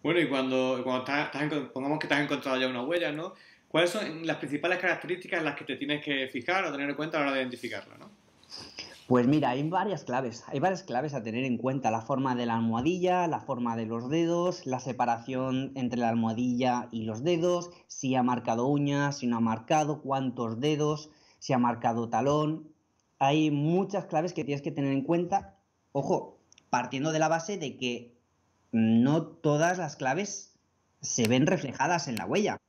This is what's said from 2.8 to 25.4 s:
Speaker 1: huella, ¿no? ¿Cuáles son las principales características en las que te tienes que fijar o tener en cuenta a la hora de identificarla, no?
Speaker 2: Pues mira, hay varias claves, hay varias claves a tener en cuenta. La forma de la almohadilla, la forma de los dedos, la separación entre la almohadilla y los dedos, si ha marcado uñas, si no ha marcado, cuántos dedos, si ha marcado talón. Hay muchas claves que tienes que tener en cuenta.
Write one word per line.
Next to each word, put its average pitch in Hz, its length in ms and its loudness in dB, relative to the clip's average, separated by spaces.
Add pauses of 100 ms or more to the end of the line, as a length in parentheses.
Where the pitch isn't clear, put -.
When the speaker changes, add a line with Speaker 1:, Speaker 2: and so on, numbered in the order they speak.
Speaker 1:
huella, 165 280 -2
¿no? 156 240 -8 (320)
¿Cuáles 175 240 4
son 165 340 -4
las 151 120 0
principales 160 420 0
características 175 600 0
en 156 60 0
las 143 100 0
que - 80 -12
te 131 120 -4
tienes 147 280 -2
que 135 240 -2
fijar 180 380 0
o 151 60 -2
tener 143 180 -4
en 139 60 -4
cuenta 160 220 -4
a - 40 2
la 143 60 4
hora 135 80 0
de 131 80 0
identificarla, 113 560 -8
no? - 100 -20 (1000)
Speaker 2:
Pues 123 200 6
mira, 143 220 4
hay 139 180 -2
varias 185 380 -2
claves, 123 420 -4
hay 139 120 -4
varias 180 240 0
claves 139 300 -4
a 123 100 -6
tener 113 200 -4
en 123 140 0
cuenta. 131 340 0
La 113 100 -2
forma 131 320 0
de 120 120 -2
la 117 100 0
almohadilla, 170 720 2
la 131 140 -2
forma 120 340 -4
de 113 100 -4
los 117 240 -4
dedos, 170 560 0
la 127 140 -2
separación 131 960 -2
entre 123 240 -2
la 120 80 2
almohadilla 120 840 2
y 113 120 -4
los 110 200 -4
dedos, 175 480 2 (160)
si 131 280 -2
ha 127 80 4
marcado 120 440 0
uñas, 143 520 2
si 127 80 -2
no 120 100 2
ha 113 40 0
marcado, 147 600 0
cuántos 123 600 -2
dedos, 151 500 0 (280)
si - 120 -4
ha 127 60 4
marcado 117 520 2
talón. 147 600 0 (500)
Hay 151 320 4
muchas 175 540 2
claves 170 260 -2
que 143 140 -6
tienes 139 160 -4
que 156 100 -4
tener 139 220 0
en 135 100 0
cuenta. - 540 0 (340)